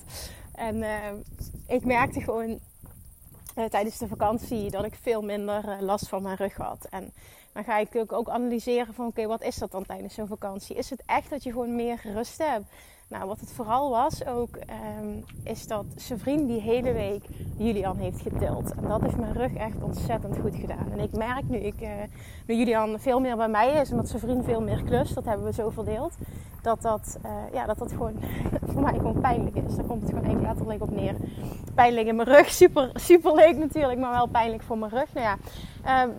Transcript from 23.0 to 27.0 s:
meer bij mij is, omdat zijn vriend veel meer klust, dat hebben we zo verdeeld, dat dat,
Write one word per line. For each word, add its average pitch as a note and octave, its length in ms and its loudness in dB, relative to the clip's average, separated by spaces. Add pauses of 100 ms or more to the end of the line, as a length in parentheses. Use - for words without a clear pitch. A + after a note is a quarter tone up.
meer B3 160 0
bij A3 140 2
mij B3 320 6
is, C4 100 -2
omdat A#3 180 0
zijn A#3+ 120 -4
vriend B3 240 0
veel A3+ 160 0
meer G#3+ 220 -2
klust, B3 320 2
dat E3+ 100 -6
hebben G3+ 200 -2
we G#3+ 80 -2
zo A3 160 -2
verdeeld, A3 460 -4 (480)
dat A3 180 0
dat, G#3+ 400 -2